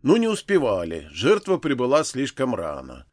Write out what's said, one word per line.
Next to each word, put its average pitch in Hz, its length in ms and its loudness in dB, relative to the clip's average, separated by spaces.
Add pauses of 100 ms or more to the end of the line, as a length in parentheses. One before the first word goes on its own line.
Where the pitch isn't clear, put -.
Но 165 140 6
не 233 100 2
успевали, 98 840 -2
жертва 175 460 0
прибыла 139 440 2
слишком 131 520 -4
рано. 69 580 -10